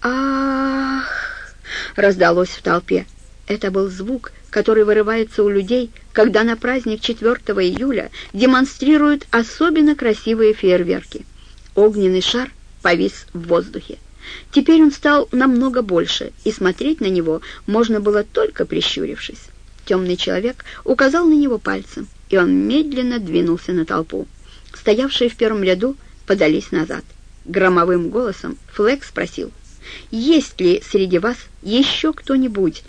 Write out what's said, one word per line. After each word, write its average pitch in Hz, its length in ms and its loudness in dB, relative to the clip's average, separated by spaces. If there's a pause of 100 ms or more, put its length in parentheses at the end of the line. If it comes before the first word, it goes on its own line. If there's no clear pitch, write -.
"ах" 269 1500 -4 (400)
раздалось 180 560 2
в - 120 -16
толпе. 180 440 -2 (400)
Это 208 240 -4
был 196 180 -2
звук, 196 440 -10 (180)
который 214 340 2
вырывается 214 600 0
у 202 40 2
людей, 202 420 0 (220)
когда 214 300 4
на 233 140 0
праздник 233 440 -4
четвёртого 220 640 -2
июля 202 460 -2 (220)
демонстрируют 269 1000 2
особенно 302 640 2
красивые 220 580 0
фейерверки. 180 720 -2 (500)
Огненный 196 480 4
шар 247 280 -2 (320)
повис - 500 0
в 170 140 -10
воздухе. - 520 -4 (520)
Теперь 320 320 6
он 294 80 8
стал 294 400 0
намного 254 520 2
больше, 180 500 -2 (120)
и 220 60 0
смотреть 220 500 -2
на 220 60 -2
него 170 340 0 (260)
можно 220 340 2
было 208 240 0
только - 420 -2
прищурившись. - 760 -6 (400)
Тёмный 185 320 0
человек 190 480 -4 (200)
указал 269 420 2
на 311 80 6
него 277 240 2
пальцем, 196 500 -8 (200)
и 196 100 2
он 175 140 4 (140)
медленно 254 520 0
двинулся 175 540 -2
на 170 120 0
толпу. 160 420 -6 (480)
Стоявшие 240 560 0
в - 60 -18
первом 220 260 0
ряду 190 340 0 (300)
подались 170 460 0
назад. 165 320 -4 (400)
Громовым 175 680 2
голосом 202 480 -6 (140)
Флэг 247 320 0
спросил: - 480 -8 (580)
"Есть 254 500 0
ли 180 300 2
среди 185 280 2
вас 226 180 -2 (260)
ещё 269 500 0
кто-нибудь, 226 760 -2